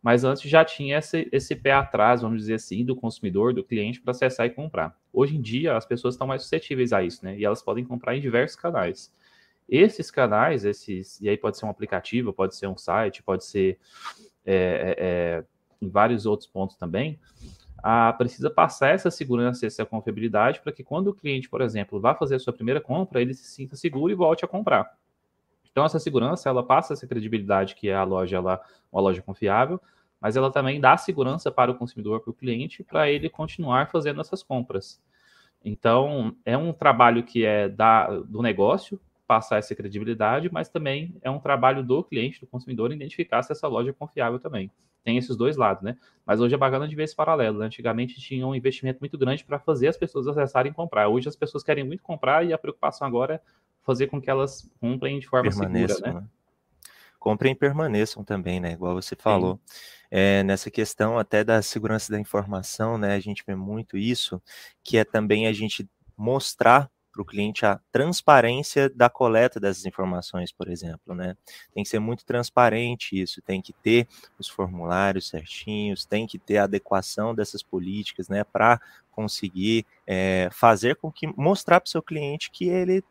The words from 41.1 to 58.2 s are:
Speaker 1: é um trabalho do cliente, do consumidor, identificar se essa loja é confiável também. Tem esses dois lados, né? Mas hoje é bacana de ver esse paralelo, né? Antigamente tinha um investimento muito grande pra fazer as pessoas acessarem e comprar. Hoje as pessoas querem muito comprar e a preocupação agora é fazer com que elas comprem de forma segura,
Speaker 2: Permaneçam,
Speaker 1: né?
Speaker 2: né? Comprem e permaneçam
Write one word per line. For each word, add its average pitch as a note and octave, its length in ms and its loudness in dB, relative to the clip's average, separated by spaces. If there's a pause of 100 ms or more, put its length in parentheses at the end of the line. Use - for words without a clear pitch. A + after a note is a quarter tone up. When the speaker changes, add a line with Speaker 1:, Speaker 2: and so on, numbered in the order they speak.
Speaker 1:
é C3 80 -4
um C#3+ 100 -6
trabalho C3+ 420 2
do C3 220 0
cliente, C3 340 -6
do - 80 -20
consumidor, B2 460 -6
identificar C3+ 500 -4
se - 80 -8
essa - 160 -6
loja A#2 240 -2
é - 40 -10
confiável B2 440 -4
também. A2 320 -8 (320)
Tem A#2 140 0
esses B2 200 -2
dois C3+ 200 0
lados, G2+ 260 2
né? A2+ 140 -6 (280)
Mas G#2 140 2
hoje A#2+ 160 4
é C3+ 40 -2
bacana C3+ 280 0
de D3+ 80 -10
ver D3+ 100 -4
esse D3+ 120 -8
paralelo, C#3 420 0
né? G#2+ 80 -4
Antigamente A#2 540 -4
tinha C3 260 -8
um C3+ 80 -4
investimento C3 460 -4
muito C#3+ 180 -10
grande C3+ 240 -2
pra C#3+ 160 -6
fazer C#3 300 0
as E3 80 0
pessoas C#3+ 320 -4
acessarem C#3+ 420 0
e D3+ 40 -16
comprar. A2 340 0
Hoje B2+ 200 0
as D3+ 60 -10
pessoas D3+ 300 -6
querem C#3+ 180 0
muito C#3+ 200 -8
comprar D#3 440 0
e E3 60 0
a D#3+ 60 -2
preocupação C#3+ 500 -4
agora B2+ 260 -2
é D#3 60 -10 (440)
fazer C3 220 0
com C#3 140 -6
que C3+ 100 -6
elas C3+ 400 -2 (100)
comprem C3 380 -4
de C3 80 -12
forma B2 240 4
segura, F#2+ 200 -2
Speaker 2:
Permaneçam, G2+ 440 0
Speaker 1:
né? F3 60 -8
Speaker 2:
né? G2+ 60 -14 (920)
Comprem G#2+ 340 0
e C3 40 -4
permaneçam C#3 680 0